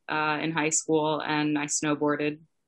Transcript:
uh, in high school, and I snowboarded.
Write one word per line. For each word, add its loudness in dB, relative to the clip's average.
uh, 0
in -2
high 0
school, 2
and 0
I -4
snowboarded. 0